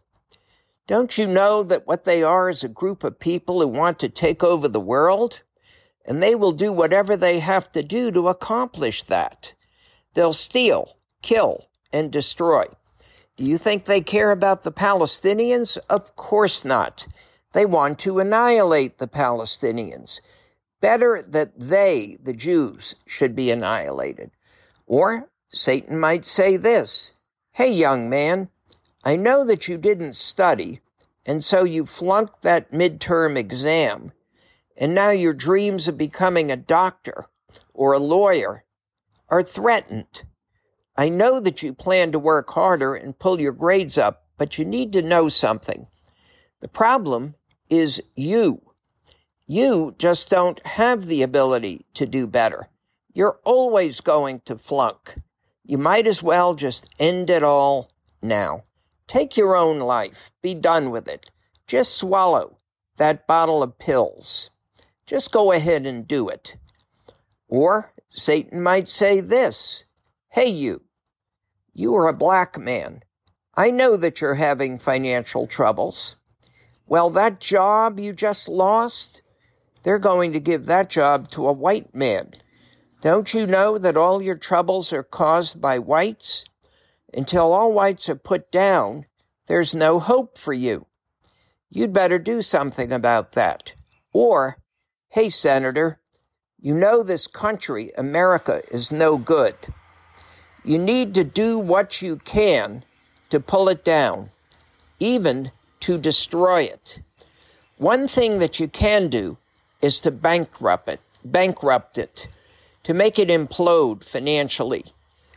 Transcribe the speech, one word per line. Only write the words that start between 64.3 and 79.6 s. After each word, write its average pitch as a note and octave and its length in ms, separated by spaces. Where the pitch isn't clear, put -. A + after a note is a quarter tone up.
Just - 260
go G#3 180
ahead D#3 360
and A#2+ 200
do B2+ 220
it." - 280
Or F3 440
Satan D#3+ 520
might F3+ 260
say G3 320
this, F#3+ 640
"Hey, B3 200
you, C#3 340
you A#2+ 240
are E3 120
a D#3 40
black F3+ 460
man. G#2+ 440
I G#3+ 160
know B3 260
that E3 240
you're C#3+ 140
having C#3 440
financial B2+ 680
troubles. A2 680
Well, E3+ 240
that G3 300
job G#3 600
you G3+ 120
just G#3 360
lost, G#3+ 760